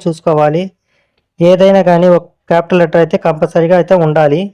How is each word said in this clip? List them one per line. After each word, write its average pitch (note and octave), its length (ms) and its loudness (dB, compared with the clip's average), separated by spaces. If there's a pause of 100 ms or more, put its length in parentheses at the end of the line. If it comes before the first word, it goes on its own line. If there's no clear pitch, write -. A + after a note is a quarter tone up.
చూసుకోవాలి. D#3+ 580 -2 (880)
ఏదైనా F#3+ 380 2
కానీ F3 280 2
ఒక E3+ 60 -6 (280)
క్యాపిటల్ E3+ 320 0
లెటర్ E3+ 220 0
అయితే F3 220 -4
కంపల్సరీగా E3 540 -2
అయితే F3+ 160 0 (100)
ఉండాలి. D#3 340 0 (120)